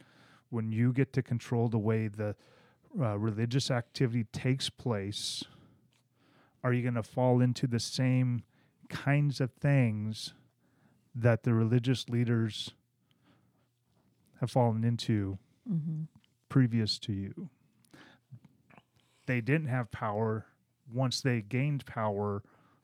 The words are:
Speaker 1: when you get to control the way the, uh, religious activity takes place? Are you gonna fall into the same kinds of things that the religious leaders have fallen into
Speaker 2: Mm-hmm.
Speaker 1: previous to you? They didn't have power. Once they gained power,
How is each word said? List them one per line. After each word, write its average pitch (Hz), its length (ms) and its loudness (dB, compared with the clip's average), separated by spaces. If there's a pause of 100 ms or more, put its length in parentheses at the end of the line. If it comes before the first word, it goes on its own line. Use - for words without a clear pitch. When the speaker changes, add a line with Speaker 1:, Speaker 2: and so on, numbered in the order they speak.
(480)
Speaker 1:
when 110 240 -4
you 120 220 2
get 135 200 0
to 127 80 0
control 120 460 -2
the 113 100 0
way 110 300 0
the, 104 260 -6 (640)
uh, 107 200 0
religious 113 520 -2
activity 120 600 -2
takes - 380 -2
place? - 720 -6 (1200)
Are 127 80 4
you 123 100 2
gonna 120 200 -2
fall 127 400 2
into 123 240 2
the 117 140 0
same 127 640 0 (440)
kinds 143 540 0
of 120 120 -2
things 110 800 0 (840)
that 117 280 4
the 120 100 2
religious 113 560 2
leaders 117 640 0 (1700)
have 123 120 -2
fallen 117 320 4
into 107 540 0 (320)
Speaker 2:
Mm-hmm. 160 340 -4 (440)
Speaker 1:
previous 113 520 2
to - 120 -6
you? 98 380 -8 (1800)
They 123 140 0
didn't 143 280 0
have 123 240 -4
power. 110 540 -2 (460)
Once 123 280 -2
they 120 200 0
gained 131 460 -4
power, 104 560 -2 (420)